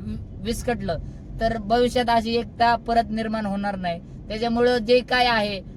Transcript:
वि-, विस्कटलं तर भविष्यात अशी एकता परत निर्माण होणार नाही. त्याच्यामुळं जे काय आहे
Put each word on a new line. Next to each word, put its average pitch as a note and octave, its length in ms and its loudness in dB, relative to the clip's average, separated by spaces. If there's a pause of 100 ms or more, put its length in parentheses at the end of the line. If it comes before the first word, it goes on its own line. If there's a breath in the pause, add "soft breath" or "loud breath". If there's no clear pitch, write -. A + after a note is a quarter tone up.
वि-, G#3+ 440 -10
विस्कटलं G3 520 -2 (440 loud breath)
तर A3+ 160 0
भविष्यात A#3 520 2
अशी A#3 260 2
एकता A#3 400 2
परत A3+ 360 0
निर्माण A3 340 -4
होणार G3+ 300 -2
नाही. F3 240 -4
त्याच्यामुळं A#3 800 0
जे A#3+ 220 4
काय B3 260 4
आहे G#3 360 0 (160)